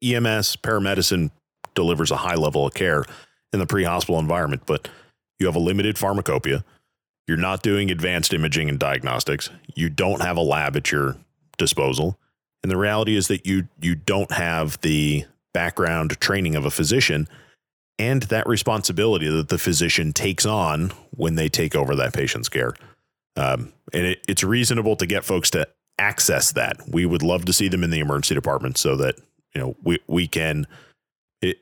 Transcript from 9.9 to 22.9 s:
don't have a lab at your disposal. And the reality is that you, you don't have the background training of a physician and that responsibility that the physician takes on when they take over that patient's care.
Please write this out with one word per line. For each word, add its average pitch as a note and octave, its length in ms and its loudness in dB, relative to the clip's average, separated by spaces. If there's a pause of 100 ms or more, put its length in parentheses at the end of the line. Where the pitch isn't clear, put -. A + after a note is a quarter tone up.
don't F2+ 320 -2
have F2+ 140 -2
a E2+ 40 2
lab C#2+ 340 0
at C#2+ 160 -4
your C#2 260 0 (420)
disposal. D#2 580 0 (460)
And F#2+ 80 -2
the F#2 60 0
reality G#2+ 380 2
is F#2+ 120 2
that F#2+ 180 -2
you, F#2+ 220 0 (120)
you E2+ 140 0
don't F#2+ 380 -2
have E2 500 -2
the D2 440 0 (280)
background E2 680 -2
training F#2 360 0
of C#2+ 100 0
a D2 60 -2
physician D#2 560 2 (720)
and B2 240 0
that A2 240 0
responsibility G#2 800 2
that D#2 200 0
the E2+ 100 0
physician E2 540 2
takes G2 340 0
on F2 420 0 (260)
when E2 200 0
they D#2+ 120 2
take D#2+ 280 0
over C#2+ 200 2
that B1 200 0
patient's B1 340 -2
care. A#1+ 240 -2 (640)